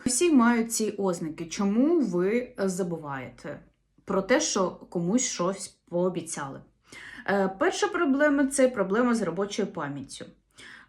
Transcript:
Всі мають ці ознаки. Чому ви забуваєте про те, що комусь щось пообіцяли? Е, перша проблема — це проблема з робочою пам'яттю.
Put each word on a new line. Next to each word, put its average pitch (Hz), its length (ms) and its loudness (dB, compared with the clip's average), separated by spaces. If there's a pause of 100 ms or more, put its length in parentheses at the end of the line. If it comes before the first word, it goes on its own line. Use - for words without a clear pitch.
Всі 349 260 2
мають 233 400 4
ці 214 260 -2
ознаки. 175 480 -4
Чому 240 540 2
ви 202 580 0
забуваєте 160 1040 -6 (440)
про 190 180 0
те, 254 180 4
що 190 300 0
комусь 185 540 -2
щось 190 440 -4
пообіцяли? 165 920 -6 (680)
Е, 196 300 2
перша 370 280 0
проблема — 285 600 2
це 262 220 4
проблема 226 460 0
з 208 80 0
робочою 190 460 -2
пам'яттю. 143 580 -10 (640)